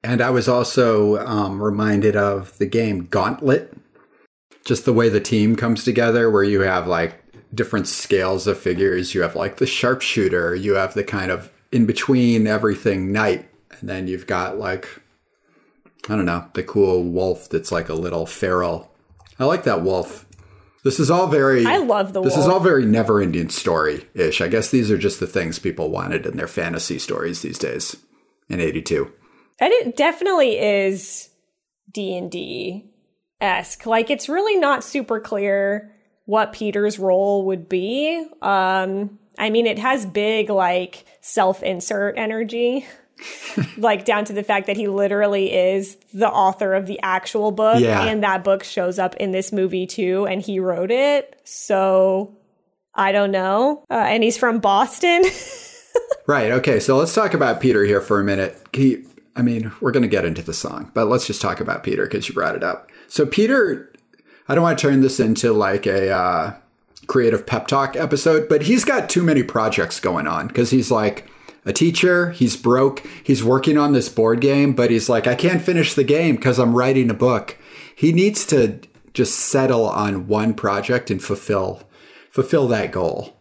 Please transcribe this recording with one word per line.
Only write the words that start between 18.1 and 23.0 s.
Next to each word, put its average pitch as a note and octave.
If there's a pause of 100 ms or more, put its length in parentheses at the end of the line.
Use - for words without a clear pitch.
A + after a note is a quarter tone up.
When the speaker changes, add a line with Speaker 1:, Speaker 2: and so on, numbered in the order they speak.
Speaker 1:
feral. F2+ (460)
I C3
like E3
that G2
wolf. F#2 (600)
This -
is C#3+
all F3+
very C3+
Speaker 2:
I B2+
love G#3
the F#3+
Speaker 1:
this F#3
is D#3
Speaker 2:
wolf. E3
Speaker 1:
all F#3
very D#3
Never-Ending G2+